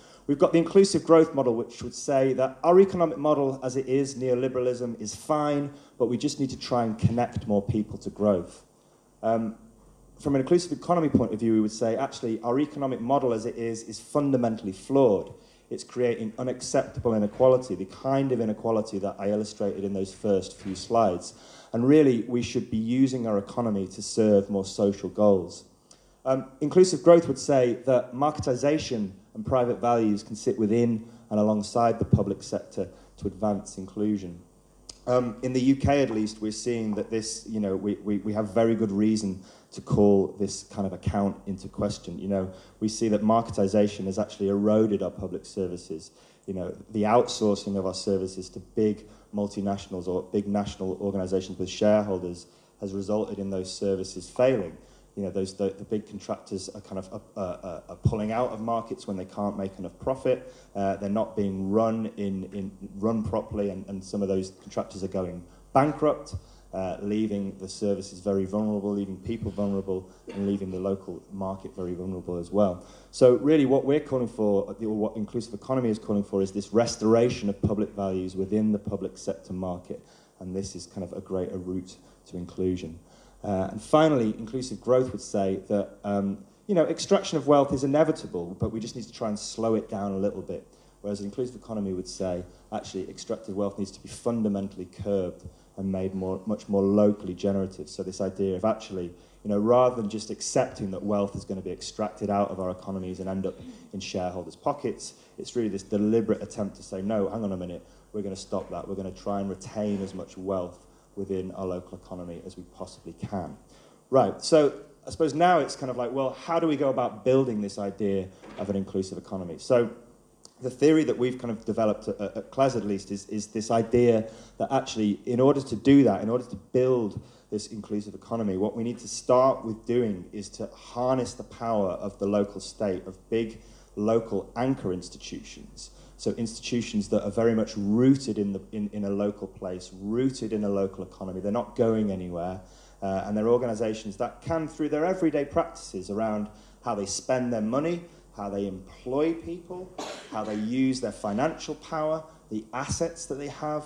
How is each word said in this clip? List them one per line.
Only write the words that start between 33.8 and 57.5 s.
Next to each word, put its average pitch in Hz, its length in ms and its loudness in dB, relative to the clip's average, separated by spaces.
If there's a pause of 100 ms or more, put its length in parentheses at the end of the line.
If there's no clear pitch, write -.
Um, 123 360 2
in 127 100 -2
the 127 80 2
U 135 140 6
K, 139 260 4
at 127 80 2
least, 107 320 -2
we're 107 100 -2
seeing 113 440 -2
that 104 160 -4
this, 110 360 -4
you 110 120 -4
know, 98 160 0
we, 101 200 0
we, 101 240 -2
we 107 140 -4
have 104 200 -2
very 113 220 4
good 107 160 0
reason 104 520 2 (280)
to 98 100 -14
call 101 580 4
this 98 240 -4
kind 101 240 -6
of 87 60 -6
account 98 420 0 (100)
into 95 220 -8
question. 95 500 -6
You 98 120 -6
know, 95 220 -2 (280)
we 107 80 0
see 110 220 0
that 104 120 4
marketisation 104 840 2
has 95 120 -2
actually 104 300 -2
eroded 104 560 4
our 87 80 -2
public 90 340 -8
services. 87 640 -8 (360)
You 98 80 -8
know, 87 200 -6 (160)
the 107 120 0
outsourcing 107 720 2
of 92 80 -2
our 92 80 -2
services 92 580 -2
to - 80 -14
big 107 460 0 (300)
multinationals 98 720 -4
or 90 160 -2
big 104 240 -2
national 98 540 -2
organisations 95 580 -2
with 92 100 -4
shareholders 101 800 0 (320)
has 98 140 -8
resulted 101 440 -4
in 98 140 -6
those 92 200 -6
services 92 580 -4
failing. 120 460 2 (420)
You 104 60 -4
know, 92 60 -2
those, 95 240 -4
the, 98 160 -2
the - 160 -8
big 107 240 -6
contractors - 600 -8
are 104 120 -14
kind 95 180 -10
of, 98 220 -12 (140)
uh, 107 40 -8
uh, 90 480 -8